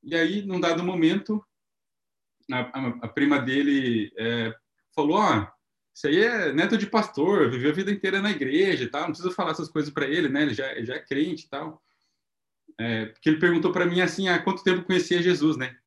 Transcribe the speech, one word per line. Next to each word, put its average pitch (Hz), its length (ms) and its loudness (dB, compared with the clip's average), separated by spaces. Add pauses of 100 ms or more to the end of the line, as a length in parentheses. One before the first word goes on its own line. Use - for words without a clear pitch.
E 147 120 -8
aí, 165 280 2
num 185 180 -4
dado 170 240 0
momento, 185 600 0 (1040)
a, 127 100 -2
a, 131 280 -6 (140)
a 117 60 -8
prima 143 300 2
dele, 131 760 0
é, 117 380 -4 (400)
falou, 156 240 2
"Ó, 139 280 2 (480)
isso - 120 -6
aí 151 120 4
é 208 340 2
neto 196 240 2
de 196 100 0
pastor, 170 640 2
viveu 127 200 0
a 147 40 0
vida 190 160 -2
inteira 196 300 0
na 208 100 0
igreja 147 540 0
e - 40 -6
tal, 147 140 -4
não 175 60 -4
precisa 165 220 -4
falar 175 220 -2
essas 160 160 -6
coisas 151 220 -4
pra 143 160 -2
ele, 156 220 0
né? 139 140 0
Ele 139 120 0
já, 135 180 -6
ele 113 140 -8
já 123 80 -8
é 151 60 -8
crente 156 460 -4
e - 20 -20
tal." 156 340 -10 (960)
É, 113 280 -4
porque - 220 -2
ele 156 100 4
perguntou 175 340 2
pra 180 140 2
mim 175 140 2
assim, 180 280 0
"Ah, 175 100 2
quanto 185 240 -2
tempo 180 220 2
conhecia 175 380 0
Jesus, 156 340 2
né? 127 200 -8 (100)